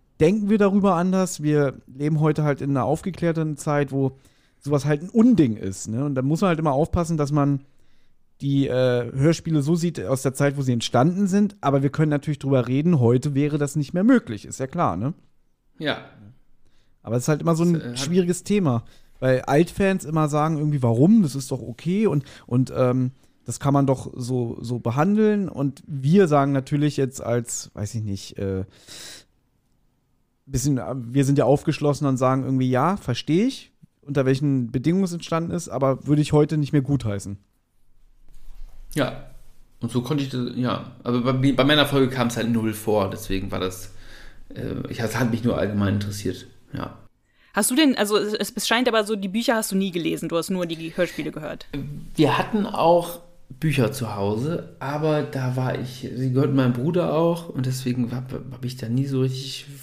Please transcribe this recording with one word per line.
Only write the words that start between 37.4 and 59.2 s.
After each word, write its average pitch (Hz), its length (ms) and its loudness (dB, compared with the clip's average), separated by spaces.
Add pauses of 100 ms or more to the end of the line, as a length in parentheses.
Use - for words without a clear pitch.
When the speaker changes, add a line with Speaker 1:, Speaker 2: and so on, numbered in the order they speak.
Speaker 2:
Ja, - 380 -4 (500)
und 120 100 -4
so 123 100 0
konnte 143 220 -2
ich 131 60 -4
das, 123 260 -6
ja. 107 360 -2 (120)
Aber 123 300 0
bei, 135 180 4
bei 131 120 4
meiner 147 220 6
Folge 139 220 4
kam's 120 300 -2
halt 113 120 -2
null 110 240 0
vor, 104 360 0
deswegen 98 420 -4
war 95 80 -4
das, - 340 -6 (600)
äh, 117 200 -8 (140)
ich, - 80 -8
das 120 220 -4
hat 120 120 0
mich 113 120 -4
nur 107 140 0
allgemein 101 380 0
interessiert, 101 520 -6 (240)
ja. - 260 -10 (560)
Speaker 3:
Hast 214 180 0
du 254 40 -2
denn, 277 220 4
also 208 200 0
es, 208 340 -2
es - 160 -6
scheint 247 200 2
aber 220 160 2
so, 214 120 -2
die 196 120 -6
Bücher 226 280 0
hast 220 160 -2
du 190 40 -4
nie 190 160 0
gelesen, 165 380 -4
du 170 80 -2
hast 165 140 -4
nur 180 160 -2
die 160 280 -10
Hörspiele 156 360 -4
gehört. 156 340 -12 (500)
Speaker 2:
Wir 143 220 4
hatten - 300 0
auch 170 540 2 (380)
Bücher 135 320 2
zu 107 240 -6
Hause, 110 640 -4
aber 151 440 -2
da 131 320 -4
war 127 220 -2
ich, - 380 -10
sie 127 160 -2
gehörten 135 240 2
meinem 127 180 4
Bruder 160 400 0
auch 170 360 0
und 131 160 -4
deswegen 123 500 -2
hab, 123 160 -8
hab 127 320 -12
ich 123 140 -8
da 117 120 -10
nie 131 160 0
so 131 160 -2